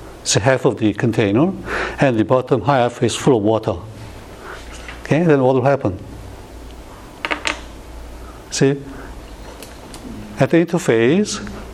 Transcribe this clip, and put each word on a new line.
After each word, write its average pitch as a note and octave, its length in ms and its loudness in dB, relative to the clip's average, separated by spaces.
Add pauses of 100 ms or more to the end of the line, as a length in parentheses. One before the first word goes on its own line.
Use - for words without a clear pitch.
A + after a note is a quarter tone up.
(220)
it's - 120 -2
half B2 300 4
of A#2 140 4
the G#2+ 140 2
container, A#2 600 2 (480)
and C3 180 4
the G#2+ 60 4
bottom B2+ 380 2
half B2 400 2
is A2 140 2
full C3 220 4
of G#2 40 0
water. G#2+ 340 2 (1300)
Okay, D3+ 180 4
then D3 200 6
what C3 120 6
will B2+ 80 4
happen? B2+ 360 2 (2500)
See, C#3 320 2 (1600)
at C3+ 120 4
the E3+ 80 6
interface, E3 840 2 (340)